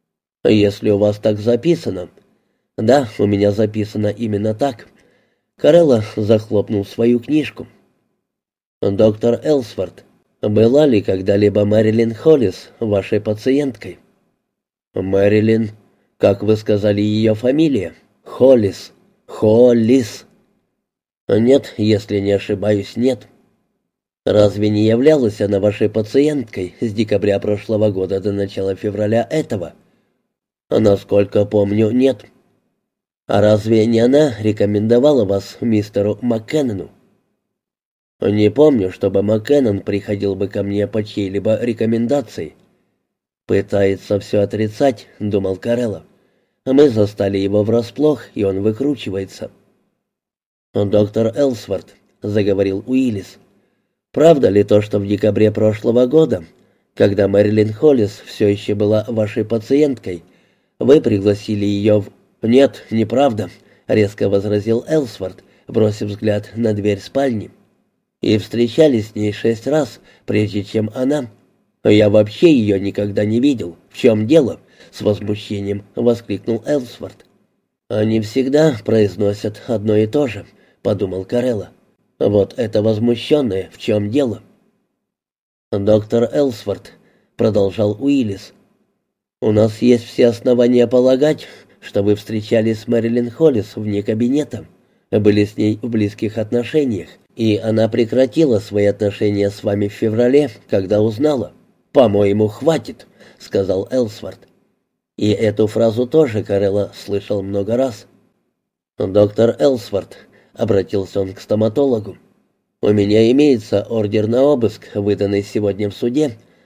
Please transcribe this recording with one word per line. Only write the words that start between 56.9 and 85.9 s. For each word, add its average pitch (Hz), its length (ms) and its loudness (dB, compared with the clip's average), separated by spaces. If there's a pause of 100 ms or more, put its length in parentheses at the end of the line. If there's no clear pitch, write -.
когда 101 320 2
Мэрилин 104 460 2
Холлис 120 520 2
всё - 220 -2
ещё 101 300 -2
была 104 320 0
вашей 110 360 -4
пациенткой, 117 800 -2 (560)
вы 139 220 6
пригласили 101 640 0
её 101 380 2
в...» - 80 -16 (320)
«Нет, 123 500 2
неправда», 113 580 -2 (380)
резко 107 400 0
возразил 104 580 -2
Элсворт, 117 560 -4 (240)
бросив 107 420 -2
взгляд 104 460 -4
на 110 180 -2
дверь 101 280 -2
спальни. 123 500 -4 (720)
«И 107 160 2
встречались 117 720 0
с - 80 -18
ней 104 160 -2
шесть 113 340 -4
раз, 139 340 -4 (260)
прежде 104 360 -2
чем 110 320 -4
она...» 131 320 -2 (580)
«Я 107 240 6
вообще 107 440 4
её 104 260 2
никогда 101 460 -4
не 110 160 0
видел. 110 360 -2 (140)
В - 80 -20
чём 110 280 4
дело?» 131 340 2 (320)
с - 80 -18
возмущением 101 840 -4 (120)
воскликнул 113 680 -2
Элсворт. 123 640 -6 (640)
«Они 110 320 -2
всегда 135 640 0
произносят 104 840 -2
одно 107 300 -2
и 107 100 2
то 143 220 -2
же», 98 180 -12 (360)
подумал 95 420 -4
Карелла. 120 460 -4 (500)
«Вот 104 360 2
это 107 260 -2
возмущённое, 110 920 0
в - 60 -20
чём 104 320 -2
дело?» 127 320 -2 (1300)
«Доктор 107 600 0